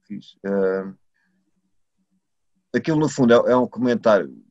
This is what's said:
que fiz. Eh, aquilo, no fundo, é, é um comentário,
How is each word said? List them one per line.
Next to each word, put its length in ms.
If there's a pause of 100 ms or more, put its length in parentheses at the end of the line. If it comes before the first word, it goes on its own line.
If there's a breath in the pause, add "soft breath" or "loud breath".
que 120
fiz. 300
Eh, 400 (1900)
aquilo, 220
no 100
fundo, 260
é, 180
é 40
um 100
comentário, 680 (180)